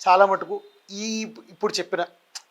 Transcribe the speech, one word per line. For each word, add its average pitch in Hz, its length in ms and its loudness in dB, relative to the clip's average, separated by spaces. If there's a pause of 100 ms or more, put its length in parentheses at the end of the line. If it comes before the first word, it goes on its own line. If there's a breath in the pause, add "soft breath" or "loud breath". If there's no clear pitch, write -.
చాలా 190 180 8
మటుకు 190 360 -4 (300)
ఈ 202 160 -10 (420)
ఇప్పుడు 208 240 -4
చెప్పిన 180 280 -4 (500)